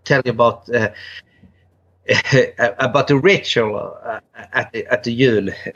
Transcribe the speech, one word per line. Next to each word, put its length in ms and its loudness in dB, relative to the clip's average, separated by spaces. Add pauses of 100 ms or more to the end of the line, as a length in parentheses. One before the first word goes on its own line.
tell 200 2
you 60 0
about, 420 2
uh, 160 2 (1160)
<laughs> 20 -4 (680)
about 280 0
the 100 4
ritual, 840 0
uh, 160 -8 (340)
at 180 -4
the, 160 -6
at 160 0
the 80 -2
Yule. 380 2 (260)